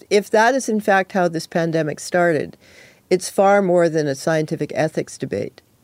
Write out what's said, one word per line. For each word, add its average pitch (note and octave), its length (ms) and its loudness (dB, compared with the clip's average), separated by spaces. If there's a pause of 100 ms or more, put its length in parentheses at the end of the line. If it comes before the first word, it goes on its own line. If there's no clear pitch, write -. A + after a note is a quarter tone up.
(100)
If G3+ 200 0
that A3+ 240 4
is, B3+ 140 -4
in G#3+ 120 -2
fact, G3 320 0
how F3+ 160 2
this E3+ 180 -8
pandemic D#3+ 540 -2
started, E3+ 560 -2 (540)
it's F#3 200 0
far G3+ 320 4
more F3 260 4
than D3+ 200 -2
a C3+ 80 -4
scientific D#3 580 -4
ethics - 420 -4
debate. - 460 -8 (220)